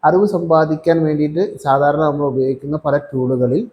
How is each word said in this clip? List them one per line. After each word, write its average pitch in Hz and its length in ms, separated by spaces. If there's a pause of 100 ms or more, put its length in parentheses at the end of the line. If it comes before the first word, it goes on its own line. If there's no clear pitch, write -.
അറിവ് 180 240
സമ്പാദിക്കാൻ 165 760
വേണ്ടിയിട്ട് 151 380 (160)
സാധാരണ 143 420
നമ്മൾ 143 260
ഉപയോഗിക്കുന്ന 135 500
പല 143 200
ടൂളുകളിൽ 131 640 (100)